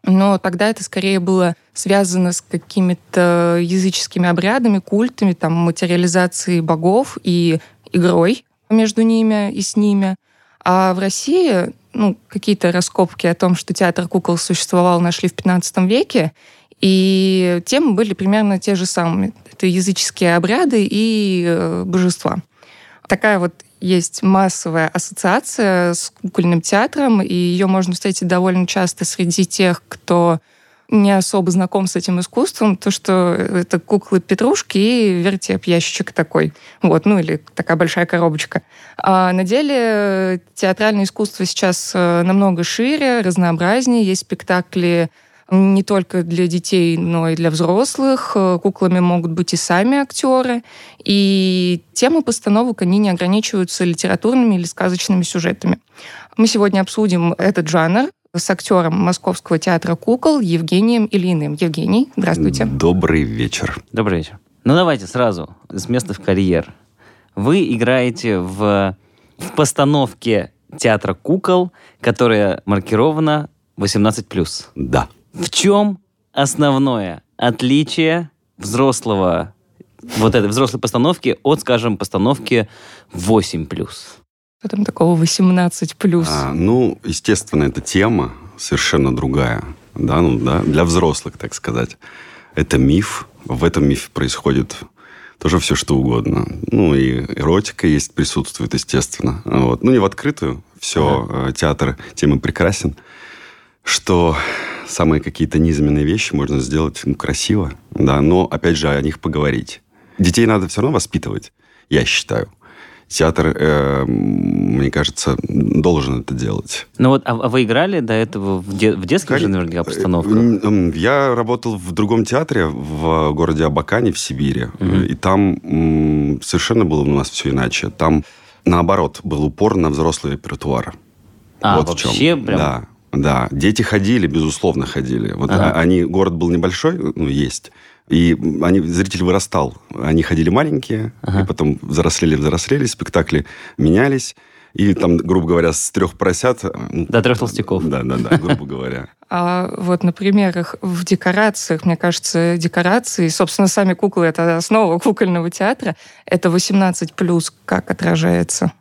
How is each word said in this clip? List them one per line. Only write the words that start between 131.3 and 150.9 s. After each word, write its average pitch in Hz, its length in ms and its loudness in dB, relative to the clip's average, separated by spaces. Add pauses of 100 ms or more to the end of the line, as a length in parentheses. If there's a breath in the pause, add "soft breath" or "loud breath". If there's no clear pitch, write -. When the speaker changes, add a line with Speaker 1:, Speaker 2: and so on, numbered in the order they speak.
Speaker 3:
А, 98 160 4
Speaker 2:
Вот 80 100 0
в 85 80 -4
чем. - 140 -4
Speaker 3:
вообще 160 260 2
прям? 107 220 -2
Speaker 2:
Да, 65 260 -2 (280)
да. 69 380 0
Дети 85 300 0
ходили, 101 460 2
безусловно, 76 580 0
ходили. 62 480 -4
Вот - 180 -4
Speaker 3:
Ага. 95 200 2
Speaker 2:
а-, 82 100 0
они, 87 240 4
город 95 300 0
был 85 160 0
небольшой, 90 480 0 (180)
ну, 82 100 -2
есть. 71 460 -4 (380 soft breath)
И 85 240 4 (280)
они, 90 180 4
зритель 90 420 -2
вырастал. 90 520 0 (280)
Они 78 200 2
ходили 80 260 0
маленькие, 120 720 -2
Speaker 3:
Ага. 95 220 -2
Speaker 2:
и - 40 0
потом 76 360 -2
взрослели, 78 540 0
взрослели, 87 500 -2
спектакли 80 580 -2 (320 loud breath)
менялись. 123 580 2 (380 soft breath)
И 98 220 2
там, 85 240 2
грубо 85 300 0
говоря, 85 260 2
с - 160 -6
трех - 260 -2
поросят, 120 480 -2
э, - 60 -4 (200)
ну, 80 160 -4
Speaker 3:
До 117 140 2
трех 123 180 0
толстяков. 95 460 -4
Speaker 2:
Да, 69 180 -2
да, 64 140 -4
да, 60 220 0
грубо 85 260 -2
говоря. 64 480 -10
Speaker 1:
<laughs> - 180 -20
А 180 460 -2
вот 180 280 -2
на 175 80 2
примерах, 190 680 0
в 180 240 -4